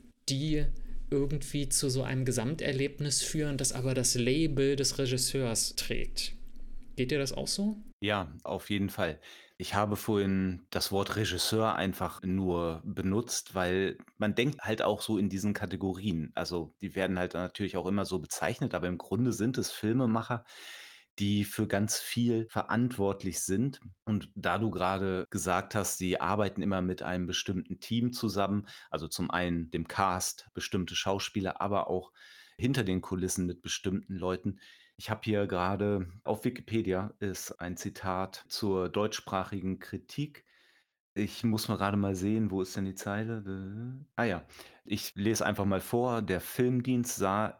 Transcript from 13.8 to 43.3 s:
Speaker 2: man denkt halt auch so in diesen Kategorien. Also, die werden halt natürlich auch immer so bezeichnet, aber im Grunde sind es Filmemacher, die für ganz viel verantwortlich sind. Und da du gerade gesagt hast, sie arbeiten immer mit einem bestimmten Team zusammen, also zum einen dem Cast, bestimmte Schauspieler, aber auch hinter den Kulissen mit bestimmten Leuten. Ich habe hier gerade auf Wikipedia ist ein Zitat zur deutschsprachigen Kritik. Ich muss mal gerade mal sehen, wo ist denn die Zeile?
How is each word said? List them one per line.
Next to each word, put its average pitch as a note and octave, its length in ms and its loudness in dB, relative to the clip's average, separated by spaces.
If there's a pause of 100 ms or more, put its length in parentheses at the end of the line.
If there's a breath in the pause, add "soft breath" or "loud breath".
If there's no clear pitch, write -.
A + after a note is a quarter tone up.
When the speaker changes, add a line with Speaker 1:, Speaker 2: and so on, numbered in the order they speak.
Speaker 2:
man G#2+ 200 2
denkt C#3+ 240 2
halt A2 220 0
auch G#2 200 2
so A2 160 0
in G2+ 100 2
diesen G2 240 0
Kategorien. F#2 840 -2
Also, E2+ 440 -4
die G2 140 -8
werden F#2 240 2
halt F2+ 160 0
natürlich F2+ 420 -4
auch E2+ 100 -2
immer G2 180 2
so F#2 160 -2
bezeichnet, F#2 540 -2
aber F2 120 0
im F2+ 120 -2
Grunde A2+ 340 0
sind A#2+ 260 0
es G2+ 140 -2
Filmemacher, A2+ 720 2 (760 loud breath)
die G2+ 240 2
für G#2 240 0
ganz G#2+ 320 2
viel A#2 500 2
verantwortlich G2 920 0
sind. A2+ 400 0 (240)
Und G#2 320 0
da F2 220 0
du A2 120 2
gerade F#2 580 0
gesagt F#2 460 0
hast, G2+ 240 0
sie F2+ 220 2
arbeiten G2 420 2
immer F#2+ 180 2
mit F2+ 220 0
einem F2+ 240 -2
bestimmten F2+ 540 -2
Team A#2 320 0
zusammen, G2+ 560 0 (220 loud breath)
also D#2 180 -4
zum F2+ 200 -2
einen E2+ 440 0
dem E2 160 -2
Cast, F#2 680 0
bestimmte F2+ 400 -2
Schauspieler, F#2+ 640 0
aber G2 300 0
auch F2+ 220 -2 (440 loud breath)
hinter B2+ 280 2
den F#2 160 2
Kulissen F2+ 460 0
mit F2 160 -4
bestimmten F#2+ 520 -4
Leuten. F#2 460 -2 (400 loud breath)
Ich - 100 -10
habe G#2+ 120 -2
hier G2+ 240 2
gerade F#2+ 600 0 (160)
auf - 200 -2
Wikipedia G#2+ 760 -2
ist G2 400 -6
ein F2 160 -6
Zitat F#2+ 720 -4
zur F#2+ 400 0
deutschsprachigen F#2+ 880 -2
Kritik. - 640 -8 (720 soft breath)
Ich G#2 300 -2
muss G#2+ 240 2
mal G#2 80 2
gerade G2+ 200 2
mal G2 200 2
sehen, G#2 340 2
wo F#2+ 120 0
ist - 140 -4
denn G2 80 -2
die F#2+ 100 -4
Zeile? G#2+ 1120 -6 (120)